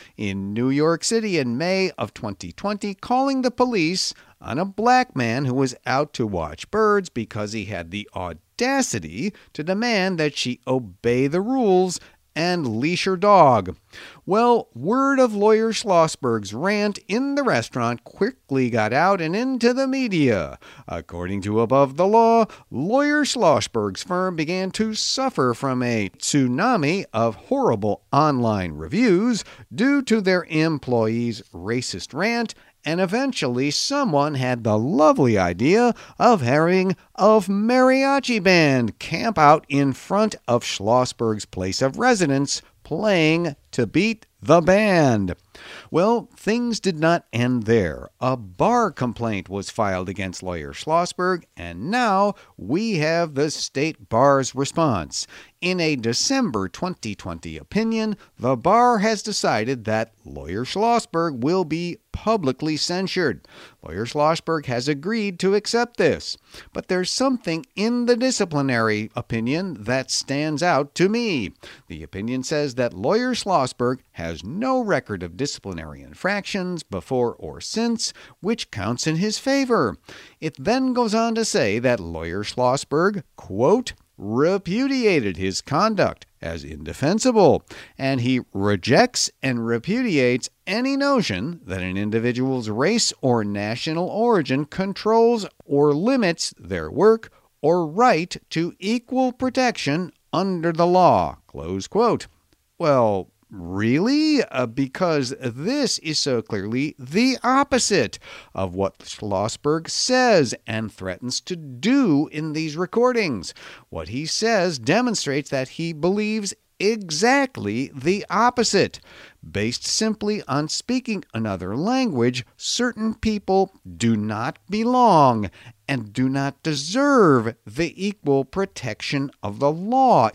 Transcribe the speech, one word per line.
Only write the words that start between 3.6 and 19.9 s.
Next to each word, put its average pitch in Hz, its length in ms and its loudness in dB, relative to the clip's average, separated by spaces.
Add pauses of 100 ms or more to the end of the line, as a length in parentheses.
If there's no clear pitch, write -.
on 117 180 -6
a 180 60 0
black 247 500 0
man 123 300 0
who 123 80 0
was 131 220 0 (120)
out 135 260 -2
to 120 140 -2
watch 82 420 -6
birds 208 400 2
because 104 440 -6
he 110 120 -6
had 87 240 -8
the 104 260 -6
audacity 107 1200 -4 (200)
to 151 100 -8
demand 190 560 -2
that 151 180 0
she 123 300 -4
obey 123 580 0
the 156 160 0
rules 196 580 2 (360)
and 156 420 -2
leash 160 280 0
her 190 120 0
dog. 151 580 6 (500)
Well, 233 500 2
word 262 440 2
of 247 140 4
lawyer 220 380 4
Schlossberg's 139 800 0
rant 202 540 -2
in 269 280 -2
the 285 80 0
restaurant 120 600 -2
quickly 135 640 -2
got 110 240 0
out 180 260 2
and 165 160 -2
into 247 380 2
the 269 140 0
media. 151 720 0 (280)